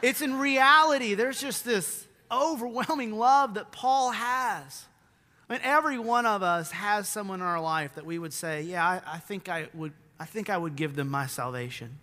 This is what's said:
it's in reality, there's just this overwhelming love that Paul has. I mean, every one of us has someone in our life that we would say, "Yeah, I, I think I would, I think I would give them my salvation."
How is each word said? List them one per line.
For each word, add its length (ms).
it's 180
in 160
reality, 760
there's 260
just 240
this 400
overwhelming 880
love 380
that 160
Paul 400
has. 760
I 40
mean, 100
every 340
one 300
of 160
us 260
has 400
someone 300
in 80
our 120
life 360
that 100
we 140
would 140
say, 280
"Yeah, 240
I, 160
I 40
think 320
I 240
would, 200
I 60
think 260
I 60
would 180
give 200
them 140
my 160
salvation." 760